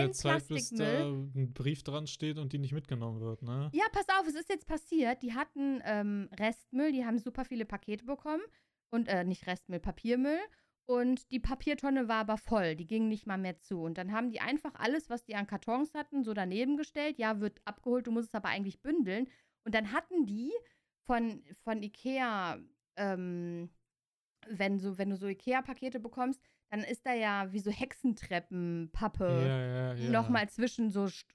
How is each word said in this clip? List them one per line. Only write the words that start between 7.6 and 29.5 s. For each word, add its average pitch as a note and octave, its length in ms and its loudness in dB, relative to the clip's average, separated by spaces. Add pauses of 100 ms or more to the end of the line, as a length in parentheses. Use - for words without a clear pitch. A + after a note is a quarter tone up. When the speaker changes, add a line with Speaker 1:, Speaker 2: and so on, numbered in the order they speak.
Speaker 2:
Pakete G#3 400 -6
bekommen D4+ 360 -4 (500)
und, A#3 180 0
äh, F3+ 160 2
nicht F#3 200 -2
Restmüll, F3+ 360 -4
Papiermüll. B3+ 580 2 (460)
Und B3 460 2
die B3+ 100 -2
Papiertonne C4+ 640 2
war A3 140 2
aber G#3+ 160 0
voll, F#3 400 2
die E3 100 -8
ging A3 220 2
nicht G#3+ 180 -2
mal F#3+ 100 -2
mehr F#3 220 -4
zu. F3+ 220 -4
Und E3 160 -4
dann F#3 160 -4
haben A#3 180 0
die A3 80 -6
einfach C4 360 -2
alles, C#4+ 340 0
was A#3+ 160 -6
die A3 100 -6
an G3+ 120 0
Kartons A#3+ 460 0
hatten, D4 300 -2
so A3 100 0
daneben G#3 440 2
gestellt. D4 420 -2
Ja, A3 220 2
wird G#3 240 -2
abgeholt, A#3+ 420 0
du A#3 40 -2
musst A3+ 180 0
es - 60 -6
aber G3+ 140 -2
eigentlich G3 320 -2
bündeln. B3+ 460 2 (380)
Und A3 100 2
dann G#3+ 160 2
hatten D#4+ 340 2
die A3 260 -2 (540)
von, A#3 360 0 (220)
von A3 200 -2
ikea, G#3 720 -2 (400)
ähm, F3 720 -2 (800)
wenn G3 280 2
so, F#3+ 200 -2
wenn G3 120 0
du G3+ 60 0
so F#3+ 120 -6
ikea-Pakete B3+ 760 -2
bekommst, B3 400 -4 (280)
dann G#3+ 120 -2
ist - 240 -6
da B3+ 80 0
ja G3+ 400 0
wie G#3+ 60 -2
so G3+ 120 0
Hexentreppen-Pappe F3+ 1500 -2
Speaker 1:
Ja, C3 340 4